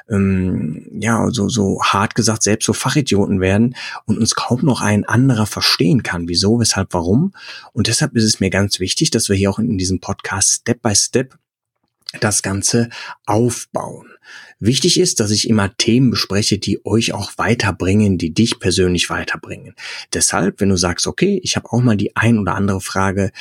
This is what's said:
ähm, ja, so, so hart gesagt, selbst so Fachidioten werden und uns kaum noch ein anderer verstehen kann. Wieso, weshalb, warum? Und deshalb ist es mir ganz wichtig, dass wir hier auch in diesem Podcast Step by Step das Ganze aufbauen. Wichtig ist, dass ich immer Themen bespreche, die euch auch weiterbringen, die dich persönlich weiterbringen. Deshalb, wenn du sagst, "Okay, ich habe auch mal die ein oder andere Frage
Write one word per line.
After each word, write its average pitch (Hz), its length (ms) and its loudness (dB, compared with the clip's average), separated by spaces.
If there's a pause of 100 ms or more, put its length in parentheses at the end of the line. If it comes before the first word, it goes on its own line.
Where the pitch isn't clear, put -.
ähm, 92 800 0 (120)
ja, 107 320 0
so, 101 180 0
so 95 340 0
hart 101 320 0
gesagt, 107 260 0
selbst - 240 0
so 110 80 2
Fachidioten 104 640 0
werden 104 360 2 (300)
und 214 120 0
uns - 160 0
kaum - 320 -2
noch 123 160 2
ein 104 240 2
anderer 117 400 2
verstehen - 560 2
kann. 85 260 -4
Wieso, 98 320 2
weshalb, 98 360 0
warum? 104 400 2 (360)
Und 110 140 -2
deshalb 117 300 0
ist 113 80 2
es 107 160 0
mir 95 100 2
ganz 98 300 0
wichtig, 95 320 -2
dass 113 180 0
wir 101 60 2
hier 98 160 2
auch 98 80 -4
in 113 180 0
diesem 92 220 -2
Podcast - 520 -4
Step - 300 -2
by 107 140 0
Step - 420 -2 (840)
das 107 220 0
Ganze 104 480 0 (360)
aufbauen. - 840 -2 (520)
Wichtig 135 400 2
ist, 180 220 0
dass 104 100 0
ich 104 180 0
immer 104 280 2
Themen 120 340 4
bespreche, 101 460 0
die - 280 -4
euch 113 280 0
auch 98 240 -8
weiterbringen, 95 800 2
die 82 160 -4
dich 117 260 2
persönlich 90 500 0
weiterbringen. 90 640 -10 (380)
Deshalb, - 460 0
wenn 98 100 2
du 98 60 2
sagst, 87 320 -2
"Okay, 190 340 0
ich - 140 -4
habe - 160 -8
auch 120 100 0
mal 120 140 4
die 101 220 -2
ein 113 200 4
oder 90 180 -2
andere 98 260 0
Frage 95 600 0